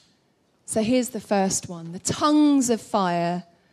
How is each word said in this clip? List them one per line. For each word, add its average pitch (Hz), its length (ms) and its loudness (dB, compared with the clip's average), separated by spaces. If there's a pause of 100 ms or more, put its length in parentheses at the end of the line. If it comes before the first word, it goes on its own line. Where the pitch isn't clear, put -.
(640)
So 220 180 -2
here's 247 260 0
the 220 100 -10
first 190 500 -2
one. 165 240 -14
The 185 60 -12
tongues 294 720 2
of 220 120 0
fire, 175 600 -2 (300)